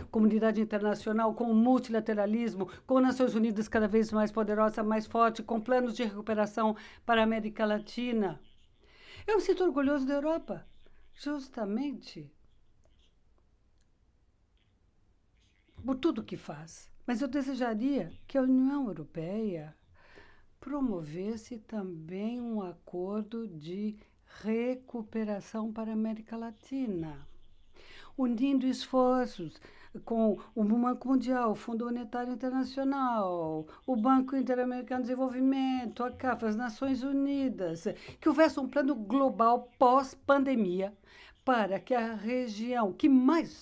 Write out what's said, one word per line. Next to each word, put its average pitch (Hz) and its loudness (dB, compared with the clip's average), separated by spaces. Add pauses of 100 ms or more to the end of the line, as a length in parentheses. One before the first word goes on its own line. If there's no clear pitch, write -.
(120)
comunidade 220 4
internacional 214 0
com 220 -4
o 226 4
multilateralismo, 220 2 (160)
com 262 4
Nações 254 4
Unidas 220 0
cada 214 2
vez 214 2
mais 214 0
poderosa, 214 0
mais 214 -2
forte, 226 2
com 226 -4
planos 247 0
de 247 -2
recuperação 214 -2 (300)
para 226 4
a - 4
América 220 0
Latina. 214 -2 (840)
Eu 427 2
me 359 4
sinto 370 2
orgulhoso 277 2
da 277 0
Europa, 285 -2 (480)
justamente 240 -6 (3500)
por 262 0
tudo 262 0
que 180 -10
faz. 160 -16 (140)
Mas 240 -2
eu 285 0
desejaria 254 -2 (120)
que - -4
a 262 4
União 262 2
Europeia 165 -6 (840)
promovesse 220 -6
também 196 -8
um 233 -4
acordo 202 -6
de 190 -8 (440)
recuperação 220 -4
para 220 -6
a - -4
América 220 -4
Latina, 226 -6 (880)
unindo 254 2
esforços 254 0 (460)
com 220 2 (160)
o 220 0
Banco 240 2
Mundial, 247 2
o 196 -2
Fundo 226 -6
Monetário 240 -6
Internacional, 247 -2 (180)
o 262 0
Banco 262 4
Interamericano 247 -2
de 233 -4
Desenvolvimento, 262 0
a 254 -4
caf, 247 -2
as 214 0
Nações 247 -4
Unidas, 269 -2 (360)
que 330 4
houvesse 302 4
um 254 -4
plano 285 0
global 233 2
pós-pandemia 247 2 (460)
para 196 2
que - -4
a 226 0
região 226 -2
que 302 4
mais 269 6